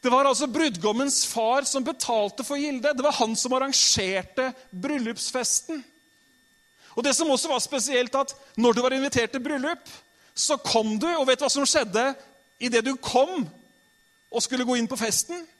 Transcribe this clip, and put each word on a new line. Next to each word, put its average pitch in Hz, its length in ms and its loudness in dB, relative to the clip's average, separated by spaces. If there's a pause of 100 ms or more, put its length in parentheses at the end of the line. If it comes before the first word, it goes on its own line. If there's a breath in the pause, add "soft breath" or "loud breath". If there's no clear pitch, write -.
Det 247 100 0
var 262 160 4
altså 269 240 2
brudgommens 233 760 0
far 240 400 0
som 262 160 -2
betalte 233 580 -2
for 285 160 -6
gildet. 285 380 -2
Det 254 80 -2
var 294 160 2
han 226 180 0
som 254 160 -2
arrangerte 254 920 0 (220 loud breath)
bryllupsfesten. 247 1120 -4 (1120 loud breath)
Og 233 80 -2
det 277 120 4
som 320 140 2
også 285 220 2
var 247 100 0
spesielt, 247 520 0
at 269 180 0 (240 loud breath)
når 233 160 6
du 247 100 2
var 262 140 2
invitert 262 360 0
til 254 120 -4
bryllup, 294 400 -4 (480 soft breath)
så - 240 0
kom 220 420 0
du, 285 140 -2
og 294 160 2
vet 254 100 4
du 285 60 0
hva - 80 2
som 277 120 2
skjedde 240 440 2 (480 loud breath)
i 240 160 -2
det 226 120 4
du 269 120 0
kom 277 480 0 (880)
og 233 100 0
skulle 254 220 -2
gå 240 160 0
inn 233 80 -2
på 262 100 -6
festen? 320 460 -4 (140)